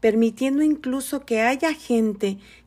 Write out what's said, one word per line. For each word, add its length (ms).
permitiendo 640
incluso 640
que 140
haya 340
gente 640